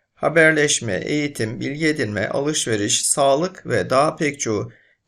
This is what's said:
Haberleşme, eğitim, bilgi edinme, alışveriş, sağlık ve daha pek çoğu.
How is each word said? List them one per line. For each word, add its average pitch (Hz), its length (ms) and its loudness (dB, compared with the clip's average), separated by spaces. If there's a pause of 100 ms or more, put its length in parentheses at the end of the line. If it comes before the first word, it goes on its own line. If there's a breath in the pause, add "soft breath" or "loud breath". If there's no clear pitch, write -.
(140 soft breath)
Haberleşme, 151 840 2
eğitim, 127 640 -4
bilgi 147 280 -2
edinme, 107 400 0
alışveriş, 127 800 0
sağlık 139 600 0
ve 92 220 0
daha 139 260 2
pek 147 240 -2
çoğu. 113 320 -4 (360 loud breath)